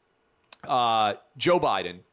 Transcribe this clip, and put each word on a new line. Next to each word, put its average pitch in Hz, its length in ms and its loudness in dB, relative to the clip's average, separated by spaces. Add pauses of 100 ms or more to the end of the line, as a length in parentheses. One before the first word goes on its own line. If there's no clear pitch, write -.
(640)
uh, 113 520 2 (240)
Joe 175 200 2
Biden 95 420 -2 (120)